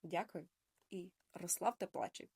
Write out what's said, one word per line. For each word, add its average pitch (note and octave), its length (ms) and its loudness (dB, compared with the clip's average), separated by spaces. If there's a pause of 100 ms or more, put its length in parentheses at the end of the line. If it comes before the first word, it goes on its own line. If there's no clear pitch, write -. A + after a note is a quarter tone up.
Дякую E3+ 440 -2 (420)
і F#3 220 -8 (220)
розслабте F#3 540 2
плечі - 480 -4